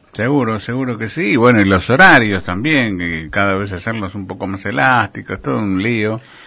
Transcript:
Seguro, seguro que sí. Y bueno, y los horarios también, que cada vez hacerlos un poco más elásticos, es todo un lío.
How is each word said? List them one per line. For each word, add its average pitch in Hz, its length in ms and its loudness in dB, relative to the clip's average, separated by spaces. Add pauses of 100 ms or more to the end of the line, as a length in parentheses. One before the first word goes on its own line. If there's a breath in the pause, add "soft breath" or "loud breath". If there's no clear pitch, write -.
(140)
Seguro, 113 460 -2
seguro 123 380 -6
que 113 100 -8
sí. 156 140 -8
Y 196 140 0
bueno, 117 260 6
y - 20 6
los 95 240 2
horarios 120 540 6
también, 110 560 -2
que 82 320 -6
cada 101 240 0
vez 98 180 -4
hacerlos 98 420 -8
un 98 120 -10
poco 95 200 -10
más 98 200 -8
elásticos, 117 680 -2
es - 60 -12
todo 135 140 -4
un 98 260 -2
lío. 113 380 -2 (260 loud breath)